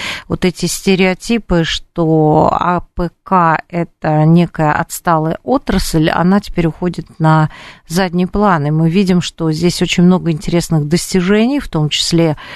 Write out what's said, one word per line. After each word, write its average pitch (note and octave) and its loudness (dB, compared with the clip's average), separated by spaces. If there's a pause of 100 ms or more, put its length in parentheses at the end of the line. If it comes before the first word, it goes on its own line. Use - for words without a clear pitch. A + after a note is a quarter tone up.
(260)
вот - -6
эти F3+ -2
стереотипы, F#3 -2
что D#3 0
А F3 -2 (140)
П F3 -4 (120)
К — E3+ 0
это D#3+ -2
некая E3 2
отсталая D#3+ -2
отрасль, F3+ 0
она F#3+ 2
теперь - -4
уходит E3+ -6
на D#3 2 (360)
задний F3+ -2
план, F3+ 0
и D3+ 0
мы D#3+ 2
видим, F3+ 2
что D#3+ -4
здесь E3+ 0
очень F3 2
много F3 4
интересных D#3+ -2
достижений, G#3 0
в - -8
том D3+ -2
числе, E3 0 (200)